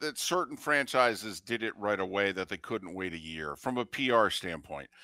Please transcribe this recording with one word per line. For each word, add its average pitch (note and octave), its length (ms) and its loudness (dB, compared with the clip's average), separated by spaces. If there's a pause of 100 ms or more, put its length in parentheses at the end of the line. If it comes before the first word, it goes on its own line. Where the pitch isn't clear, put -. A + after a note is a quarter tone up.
that D3 180 -4
certain D#3 380 0
franchises A#2+ 840 2
did A2+ 220 -4
it A2 140 -2
right G#2 240 2
away, G2 320 2
that F#2 160 -4
they G2 80 -6
couldn't F#2+ 380 -6
wait F#2 180 -4
a E2 60 -6
year D#2 360 -8
from B2+ 240 -4
a A#2+ 60 0
P B2+ 260 -2
R A2 200 6
standpoint. D2 580 -6 (160)